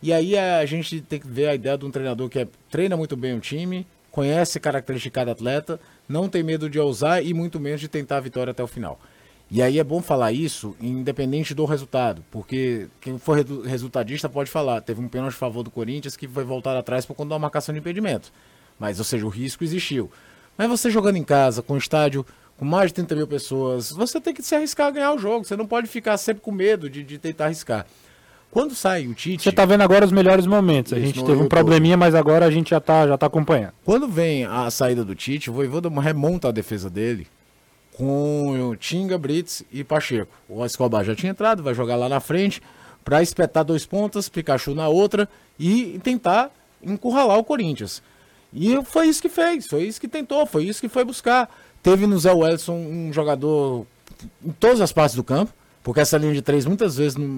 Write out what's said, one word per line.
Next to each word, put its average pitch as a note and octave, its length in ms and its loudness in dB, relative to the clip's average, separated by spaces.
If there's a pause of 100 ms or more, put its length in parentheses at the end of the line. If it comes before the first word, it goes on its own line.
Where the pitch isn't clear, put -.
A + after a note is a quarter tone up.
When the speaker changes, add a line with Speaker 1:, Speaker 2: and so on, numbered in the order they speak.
Speaker 1:
e D#3 100 0
aí F3 260 2
a F3+ 260 2
gente D#3+ 360 -6
tem D3 180 -10
que C#3 80 -14
ver C3+ 220 -2
a D3 60 2
ideia C3+ 220 -2
de C3+ 80 -8
um C#3 60 -8
treinador C3 380 -6
que B2 100 -6
é, A#2+ 100 -4 (220)
treina F3+ 260 -2
muito D#3 200 -4
bem B2 200 -4
o A2 40 -6
time, F3+ 460 -6 (240)
conhece D#3 500 0
característica C3+ 500 -4
de - 40 -20
cada B2 180 -2
atleta, C#3 480 -6 (280)
não E3 200 -2
tem F3 140 -2
medo D#3 280 -4
de C#3+ 80 -4
ousar D3 460 0
e E3+ 100 -4
muito E3 240 -4
menos D3 220 -6
de D3+ 80 -12
tentar C#3+ 300 -4
a - 20 -2
vitória B2+ 320 -6
até B2 100 -8
o A#2+ 60 -6
final. F#2 320 -10 (500)
E G#2+ 100 0
aí C3+ 200 2
é D#3 40 2
bom D3+ 160 -4
falar B2+ 320 0
isso, B2+ 480 -6
independente C3 760 -4
do D#3 100 -2
resultado, C3 680 -2
porque A#2+ 580 -6 (120)
quem C3 180 -10
for D3+ 180 0
redu-, C#3 260 -2
resultadista B2+ 680 -6
pode C#3 200 -6
falar, C3 320 -2
teve A2+ 200 -8
um B2 80 -8
pênalti B2+ 260 -6
a - 20 -18
favor A#2+ 280 -6
do - 80 -16
Corinthians C3 440 -8
que C#3+ 120 -14
foi C3 160 -6
voltado C3 340 -4
atrás B2+ 260 -4
por C#3+ 100 -14
conta D3 140 -10
de D3+ 60 -6
uma D#3 60 -4
marcação D3+ 320 -4
de D#3 80 -6
impedimento. F3 520 -6 (460)
Mas, G#2 220 -6
ou A2 40 -4
seja, A2 220 -4
o - 20 -4
risco B2 360 -8
existiu. D3+ 460 -4 (460)
Mas G#3+ 120 -2
você A#3+ 220 0
jogando G#3 260 2
em D#3+ 80 -2
casa, C3 380 4
com - 120 -4
o C#3 40 0
estádio C#3 460 0 (320)
com - 80 -10
mais F3 260 2
de F3+ 40 -16
trinta E3+ 220 -4
mil D3+ 100 -2
pessoas, C3 640 -4
você A3 300 -4
tem E4+ 120 -6
que C4+ 100 -10
se - 120 -4
arriscar D4+ 320 0
a C#4+ 40 2
ganhar C#4+ 220 -2
o D4+ 60 -2
jogo, G#3+ 260 -2
você G3+ 120 -6
não G#3+ 100 -6
pode A#3 220 -2
ficar A3 280 -2
sempre G3+ 260 -4
com G#3+ 100 -8
medo F#3+ 360 0
de, C#3 140 -12
de C#3+ 160 -14
tentar D#3 280 -4
arriscar. C#3 400 -4 (640)
Quando C4+ 240 0
sai F#3 320 0
o A#2+ 80 -6
Tite F3 300 -6
Speaker 2:
Você G3 80 4
tá G3 120 6
vendo G3+ 180 6
agora G3 220 8
os F#3+ 60 4
melhores F#3 360 6
momentos. F3+ 460 4
A B2 40 0
Speaker 1:
Isso, A#2+ 100 0
Speaker 2:
gente C3+ 140 -2
Speaker 1:
no - 20 -2
Speaker 2:
teve C3+ 160 4
um D3 40 4
Speaker 1:
YouTube. C#3+ 80 2
Speaker 2:
probleminha, E3 460 6
mas F3 180 6
agora D#3 320 6
a D#3+ 40 6
gente D#3 200 0
já D#3+ 100 4
tá, D#3+ 260 4
já C#3 100 4
tá D3+ 100 2
acompanhando. C#3+ 460 2 (120)
Speaker 1:
Quando B3+ 240 2
vem D#3+ 360 0
a A#2 260 -2
saída B2 340 0
do F#2+ 100 -8
Tite, C3+ 360 -6
o - 20 -8
Vojvoda C#3 360 -4 (120)
remonta D#3 480 0
a - 20 0
defesa G#2 400 -6
dele G#2 360 -4 (680)
com C#3 800 -2
o A2 60 -6
Tinga, F#3 420 -4
Brits D#3 520 -4
e C3+ 140 -8
Pacheco. C3+ 480 -2 (160)
O G#2+ 160 -6
Escobar A2+ 400 0
já G#2+ 100 0
tinha F3+ 160 -4
entrado, G#3 320 0
vai C3+ 120 -2
jogar A#2+ 220 -2
lá B2 120 0
na C#3 100 0
frente F#3 440 -2 (420)
pra D3+ 180 4
espetar E3 420 0
dois D#3 220 -2
pontas, G3+ 420 -4
Pikachu C#3+ 460 -2
na D#3 140 -2
outra G3+ 400 2 (300)
e F#3 440 0
tentar B3 480 2 (320)
encurralar A3+ 560 2
o A3+ 60 2
Corinthians. D#3+ 580 -4 (500)
E A3+ 320 0
foi D#4+ 220 2
isso D#4 160 2
que F4 60 -2
fez, E4+ 400 0
foi D3+ 160 0
isso G#3+ 160 -8
que C4 80 -10
tentou, D4 360 -2
foi D3+ 200 -2
isso G#3 160 -6
que A#3+ 80 -6
foi B3 160 0
buscar. A#3+ 440 0 (340)
Teve F#3+ 240 6
no G3+ 120 4
Zé F3 140 6
Wellison E3 420 2
um E3 380 -6
jogador C#3+ 760 0 (580)
em E3 60 -6
todas A#3 300 6
as F3+ 120 2
partes D3+ 220 4
do B2 80 -2
campo, D#3+ 300 0 (300)
porque B2 180 0
essa D3 180 4
linha D3+ 160 2
de C#3+ 80 -2
três, C#3+ 240 2
muitas F#3 300 0
vezes, C#3+ 200 0
no, D3 100 -4 (120)